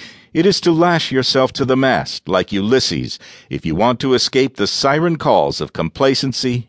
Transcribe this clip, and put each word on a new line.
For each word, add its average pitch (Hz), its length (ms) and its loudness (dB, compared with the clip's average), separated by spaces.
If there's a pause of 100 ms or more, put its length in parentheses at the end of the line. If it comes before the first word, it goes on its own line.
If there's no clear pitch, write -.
(340)
it 165 120 0
is 190 140 2
to 175 140 2
lash 165 400 2
yourself 131 400 0
to 139 100 -4
the 131 140 2
mast 127 500 -2
like 92 240 0
Ulysses 98 680 0 (320)
if 69 160 -8
you 78 80 -2
want 113 280 0
to 131 120 0
escape 131 440 0
the 202 100 0
siren 156 480 0
calls 92 460 2
of 73 100 -6
complacency 123 960 -2